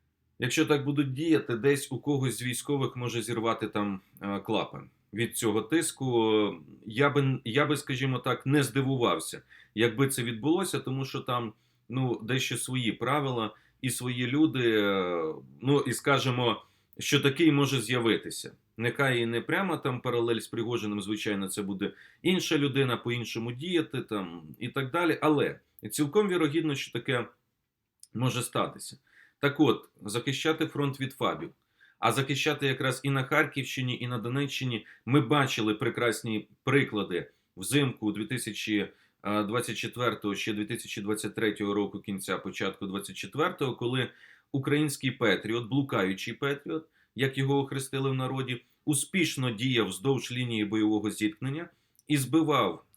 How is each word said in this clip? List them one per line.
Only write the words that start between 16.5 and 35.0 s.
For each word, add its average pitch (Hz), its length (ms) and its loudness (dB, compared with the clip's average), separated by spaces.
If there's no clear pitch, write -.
що 143 220 2
такий 147 320 4
може 139 280 4
з'явитися. 110 720 0
Нехай 123 440 2
і 117 60 0
не 113 140 0
прямо 170 360 0
там 127 240 -2
паралель 117 380 2
з - 100 -10
Пригожиним, 107 540 -2
звичайно, 101 460 -2
це 104 140 -6
буде 98 300 -4
інша 170 360 2
людина, 135 380 2
по-іншому 117 560 -4
діяти 147 500 -2
там 87 400 -6
і 120 100 -8
так 131 220 -4
далі, 165 320 2
але 139 380 2
цілком 165 380 2
вірогідно, 156 460 2
що - 180 -8
таке 123 340 -2
може 120 280 0
статися. - 560 -4
Так 143 220 0
от, 117 280 4
захищати 135 640 0
фронт 139 340 -4
від 135 120 -6
фабів, 82 380 -4
а 113 140 2
захищати 139 540 0
якраз 131 360 0
і 139 80 -2
на 135 140 0
Харківщині, 135 760 -2
і 120 80 -6
на 123 100 -4
Донеччині. 127 680 -4